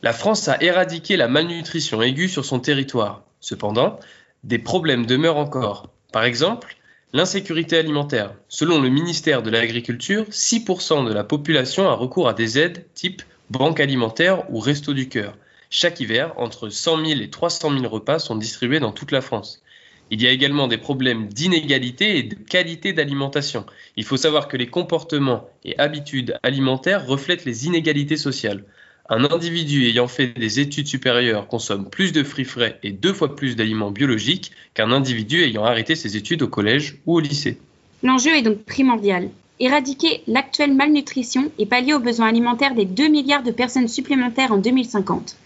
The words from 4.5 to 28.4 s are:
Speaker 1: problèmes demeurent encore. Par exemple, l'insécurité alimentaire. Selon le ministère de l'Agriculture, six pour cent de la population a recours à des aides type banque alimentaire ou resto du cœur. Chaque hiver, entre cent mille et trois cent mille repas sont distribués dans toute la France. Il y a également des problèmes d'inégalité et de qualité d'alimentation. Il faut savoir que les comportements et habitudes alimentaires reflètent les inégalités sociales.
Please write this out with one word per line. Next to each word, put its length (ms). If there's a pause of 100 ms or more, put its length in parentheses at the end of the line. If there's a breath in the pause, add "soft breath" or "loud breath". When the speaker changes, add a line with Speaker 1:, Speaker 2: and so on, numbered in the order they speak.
Speaker 1:
problèmes 480
demeurent 300
encore. 520 (220)
Par 120
exemple, 540 (340 soft breath)
l'insécurité 680
alimentaire. 580 (120)
Selon 320
le 80
ministère 560
de 60
l'Agriculture, 800
six 320
pour 200
cent 220
de 80
la 140
population 640
a 40
recours 360
à 40
des 240
aides 360
type 280 (280 soft breath)
banque 320
alimentaire 680
ou 120
resto 320
du 160
cœur. 260 (340 soft breath)
Chaque 300
hiver, 380
entre 320
cent 260
mille 260
et 80
trois 200
cent 200
mille 180
repas 320
sont 180
distribués 420
dans 140
toute 180
la 80
France. 420 (480 soft breath)
Il 120
y 60
a 40
également 380
des 80
problèmes 500
d'inégalité 880
et 60
de 120
qualité 580
d'alimentation. 720 (320 loud breath)
Il 80
faut 100
savoir 320
que 80
les 120
comportements 840 (160)
et 120
habitudes 680
alimentaires 640
reflètent 380
les 220
inégalités 500
sociales. 480 (440 soft breath)